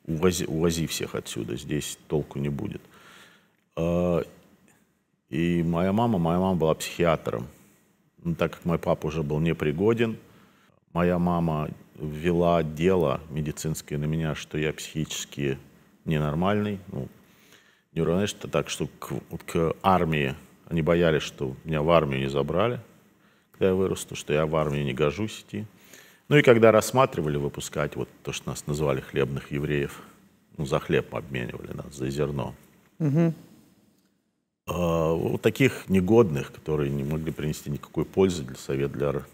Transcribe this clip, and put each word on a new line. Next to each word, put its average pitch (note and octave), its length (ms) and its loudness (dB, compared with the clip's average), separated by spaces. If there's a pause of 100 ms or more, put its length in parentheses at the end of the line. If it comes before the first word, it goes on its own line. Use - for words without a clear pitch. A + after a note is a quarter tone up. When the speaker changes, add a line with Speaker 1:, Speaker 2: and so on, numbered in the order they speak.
Speaker 1:
«Увози, F2 380 0
увози D#2+ 400 0
всех - 300 -8
отсюда, - 420 -6
здесь C#2+ 400 -6 (100)
толку D2 300 -4
не C#2+ 120 -2
будет». - 320 -6 (960)
А, E2+ 480 0 (1080)
и E2+ 320 0
моя E2+ 300 0
мама, A2 260 2
моя E2+ 180 2
мама F#2 180 2
была D#2+ 200 2
психиатром. D#2 720 -2 (760)
Но E2+ 120 -2
так E2+ 160 -2
как - 140 -18
мой E2 120 2
папа D#2+ 300 -2
уже D#2 160 -2
был D2+ 160 -2
непригоден, F#2+ 760 0 (760)
моя F2 240 2
мама E2+ 520 0 (300)
ввела E2+ 640 2
дело D#2+ 580 2 (120)
медицинское D2+ 680 -6
на D2 80 -4
меня, D#2 300 -2
что - 240 -8
я D2+ 140 -2
психически - 840 -6 (480)
ненормальный. F2+ 720 0 (140)
Ну, - 160 -8 (880)
не D#2+ 80 -2
уравняешь, F2 360 0
это - 100 -12
так, C#2 220 -2
что - 180 -6 (120)
к, - 100 -12 (220)
вот - 120 -12
к E2 380 0
армии, D#2+ 540 2 (320)
они E2 160 0
боялись, E2+ 400 4
что C2 400 -8
меня D#2 180 -2
в D#2 80 2
армию D2+ 300 4
не C2+ 100 -2
забрали, D#2+ 500 0 (720)
когда G2 160 2
я F#2 40 4
вырасту, - 420 -2
что - 180 -6
я D2+ 120 2
в D#2+ 100 -2
армию D2 300 0
не C#2 80 -2
гожусь D2+ 460 -2
идти. G#2 260 -10 (600)
Ну D3 100 6
и D3 40 8
когда A#2 300 10
рассматривали G#2 680 2
выпускать, D2 580 -4
вот B1 140 -6 (140)
то, C2 80 -8
что - 180 -8
нас - 160 -10
называли D2 340 0
«хлебных C2+ 520 -4
евреев», C#2+ 500 -4 (560)
ну, D#2 80 -4
за D2 140 -2
хлеб - 340 -2
обменивали A#1+ 600 -8
нас, - 220 -12
за B1+ 140 -6
зерно. C#2+ 460 -4 (420)
Speaker 2:
Мгм. D#3+ 380 2 (1300)
Speaker 1:
А, E2 460 0
вот - 300 -2
таких - 440 2
негодных, F#2 640 4
которые D2+ 380 -2
не C#2 140 -2
могли D#2 280 -4
принести D2 380 -6
никакой D2 360 -6
пользы F#2 360 2
для C2 140 -12
совет-, C#2 360 -4
для C#2 180 -2
р-, C2+ 240 -4